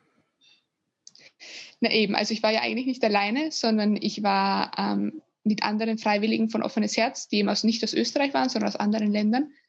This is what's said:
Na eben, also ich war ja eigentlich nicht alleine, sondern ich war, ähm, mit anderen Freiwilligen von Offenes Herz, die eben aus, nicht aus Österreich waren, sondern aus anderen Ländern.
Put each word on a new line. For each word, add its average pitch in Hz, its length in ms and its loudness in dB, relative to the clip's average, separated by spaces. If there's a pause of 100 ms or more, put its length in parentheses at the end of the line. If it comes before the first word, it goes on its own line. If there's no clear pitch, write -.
(1800)
Na 226 140 2
eben, 208 240 4
also 214 180 0
ich 214 80 -6
war 214 80 2
ja 220 120 0
eigentlich 240 240 -2
nicht 254 180 -2
alleine, 220 480 0
sondern 214 420 2
ich 208 300 -4
war, 196 520 0
ähm, - 460 -2 (220)
mit 214 180 0
anderen 220 360 0
Freiwilligen 220 520 2
von 220 140 -2
Offenes 214 320 -2
Herz, 233 320 -2
die 208 80 -2
eben 208 120 2
aus, 202 140 0
nicht 226 220 2
aus - 100 -2
Österreich 277 400 0
waren, 262 140 2
sondern 214 220 -2
aus - 60 -6
anderen 208 360 0
Ländern. 214 400 2 (160)